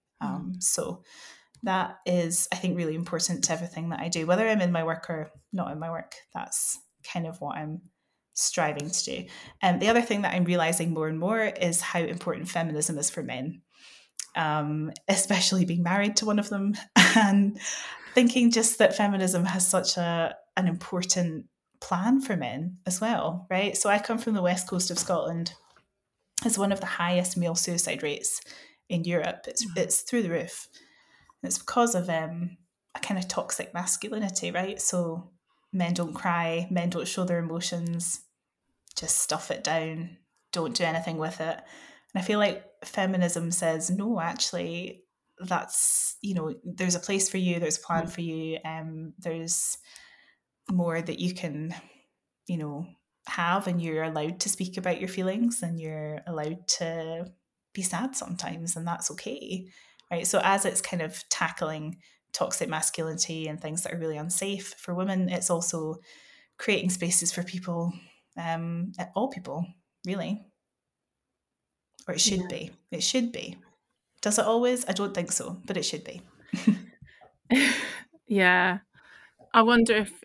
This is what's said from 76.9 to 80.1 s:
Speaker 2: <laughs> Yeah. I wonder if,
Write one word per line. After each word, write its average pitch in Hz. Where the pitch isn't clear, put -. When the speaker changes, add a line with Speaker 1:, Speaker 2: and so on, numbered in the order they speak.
Speaker 2:
<laughs> 262
Yeah. 185
I 226
wonder 233
if, 208